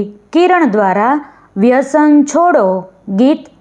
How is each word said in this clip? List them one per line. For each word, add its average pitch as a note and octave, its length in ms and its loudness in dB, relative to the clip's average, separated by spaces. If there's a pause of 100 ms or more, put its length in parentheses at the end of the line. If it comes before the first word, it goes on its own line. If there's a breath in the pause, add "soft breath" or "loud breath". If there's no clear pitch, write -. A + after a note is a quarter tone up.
(340)
કિરણ E4+ 380 2
દ્વારા G#3 480 0 (380 loud breath)
વ્યસન C#4 680 2
છોડો D4 420 0 (520)
ગીત C#4 260 0 (180)